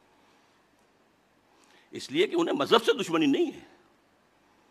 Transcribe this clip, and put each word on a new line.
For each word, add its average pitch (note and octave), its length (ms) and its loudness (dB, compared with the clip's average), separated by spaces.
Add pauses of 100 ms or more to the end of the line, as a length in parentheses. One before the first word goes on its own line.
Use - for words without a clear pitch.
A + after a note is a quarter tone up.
(1900)
اس - 180 -14
لیے D#3 160 2
کہ - 80 -6
انہیں E3+ 200 0
مذہب A3 300 2
سے A#4 80 2
دشمنی E3 320 0
نہیں B3+ 300 2
ہے۔ - 100 -20 (1040)